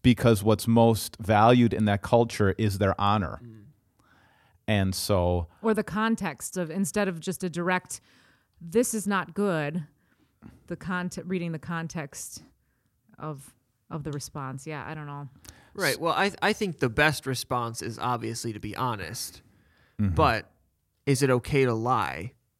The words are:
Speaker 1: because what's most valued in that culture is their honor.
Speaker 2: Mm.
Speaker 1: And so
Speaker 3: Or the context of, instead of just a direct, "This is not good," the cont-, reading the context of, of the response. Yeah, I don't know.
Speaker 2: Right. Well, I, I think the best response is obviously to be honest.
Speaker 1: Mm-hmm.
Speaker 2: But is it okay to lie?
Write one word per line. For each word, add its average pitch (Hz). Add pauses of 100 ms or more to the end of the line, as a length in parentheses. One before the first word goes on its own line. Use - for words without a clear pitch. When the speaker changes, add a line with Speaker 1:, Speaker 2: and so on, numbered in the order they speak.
Speaker 1:
because 117
what's 104
most 113
valued 110
in 107
that 101
culture 117
is 101
their 98
honor. 101
Speaker 2:
Mm. 113 (1120)
Speaker 1:
And 98
so 87 (120)
Speaker 3:
Or 220
the 214
context 214
of, 170
instead 196
of 165
just 185
a 180
direct, 175 (600)
"This 214
is 208
not 190
good," 160 (840)
the 170
cont-, 180
reading 170
the 156
context 165 (760)
of, 147 (360)
of 151
the 151
response. 135
Yeah, 151
I 151
don't 151
know. 143 (460)
Speaker 2:
Right. 165
Well, 160
I, 196
I 202
think 190
the 131
best 147
response 120
is 110
obviously 117
to 101
be 104
honest. 110 (580)
Speaker 1:
Mm-hmm. 95
Speaker 2:
But 127 (540)
is 139
it 139
okay 131
to 120
lie? 110 (280)